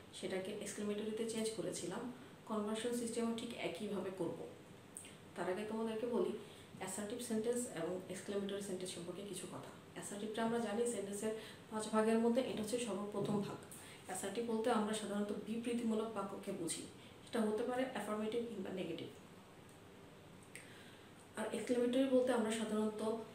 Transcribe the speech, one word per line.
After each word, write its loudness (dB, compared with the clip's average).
সেটাকে -2
এক্সক্লেমেটরিতে -2
চেঞ্জ 0
করেছিলাম, -2
কনভার্সন 0
সিস্টেমও 2
ঠিক -4
একইভাবে -2
করব। -2
তার -2
আগে 0
তোমাদেরকে 0
বলি 2
অ্যাসার্টিভ -4
সেন্টেন্স 2
এবং 0
এক্সক্লেমেটরি -2
সেন্টেন্স -4
সম্পর্কে -6
কিছু -6
কথা। -8
অ্যাসার্টিভটা -2
আমরা 4
জানি 2
সেন্টেন্সের 0
পাঁচ -2
ভাগের 8
মধ্যে 8
এটা 2
হচ্ছে 2
সর্বপ্রথম 2
ভাগ। -2
অ্যাসার্টিভ 0
বলতে 6
আমরা 6
সাধারণত 0
বিবৃতিমূলক 2
বাক্যকে -4
বুঝি, -2
সেটা 2
হতে 4
পারে 2
অ্যাফার্মেটিভ 0
কিংবা -4
নেগেটিভ। -2
আর 0
এক্সক্লেমেটরি 6
বলতে 6
আমরা 4
সাধারণত 2